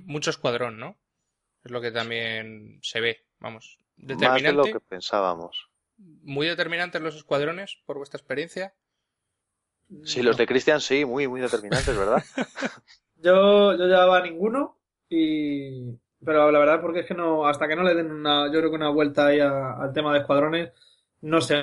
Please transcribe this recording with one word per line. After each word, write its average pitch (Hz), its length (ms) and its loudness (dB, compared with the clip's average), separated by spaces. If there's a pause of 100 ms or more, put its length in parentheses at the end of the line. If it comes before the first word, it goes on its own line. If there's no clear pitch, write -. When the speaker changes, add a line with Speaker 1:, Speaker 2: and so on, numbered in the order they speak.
Speaker 1:
Mucho 147 240 -6
escuadrón, 120 480 -4
¿no? 147 200 -14 (680)
Es 120 80 -18
lo 123 100 -8
que 117 100 -6
también 110 880 -8
se - 200 -8
ve, 113 240 -4 (140)
vamos. 113 380 -16 (200)
Speaker 2:
Más 139 100 -20
de 135 80 -8
lo 123 40 -6
Speaker 1:
Determinante. 139 540 2
Speaker 2:
que 110 60 -6
pensábamos. 90 880 -4 (280)
Speaker 1:
¿Muy 151 500 -8
determinantes 170 540 -4
los 156 140 -8
escuadrones, 156 680 -4
por 143 120 -10
vuestra 139 200 -12
experiencia? 170 560 -8 (1300)
Speaker 2:
Sí, 127 180 -4
los 117 140 4
Speaker 3:
No. 120 40 0
Speaker 2:
de 117 80 2
Cristian 131 340 2
sí, 139 240 0
muy, 131 220 -2
muy 127 140 -8
determinantes, 113 560 -2
¿verdad? 107 260 0 (120)
Speaker 1:
<laughs> - 480 -10 (360)
Speaker 3:
Yo, 196 560 6
yo 180 120 0
llevaba 180 340 6
ninguno, 208 560 -4 (320)
y, 143 840 -2 (320)
pero 151 280 4
la 151 80 6
verdad 151 220 4
porque 175 180 -4
es 165 80 -6
que 190 80 -6
no, 160 320 0
hasta 151 200 0
que 156 80 -2
no 175 60 -2
le 180 140 2
den 165 160 -2
una, 147 340 0
yo 151 140 0
creo 160 100 2
que 156 60 -4
una 156 160 -2
vuelta 147 340 2
ahí 143 140 4
a, 135 340 0
al 139 180 -6
tema 151 220 -2
de 143 60 4
escuadrones, 156 520 0 (500)
no 160 200 2
se 147 220 2